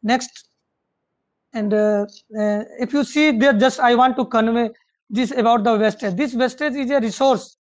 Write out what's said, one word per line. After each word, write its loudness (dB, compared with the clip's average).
Next. -4
And, -2
uh, 2
uh, -2
if -4
you 0
see 2
there, 2
just 2
I 4
want 2
to -2
convey 0
this -2
about 2
the 2
wastage. -2
This -4
wastage -4
is -4
a 0
resource. -2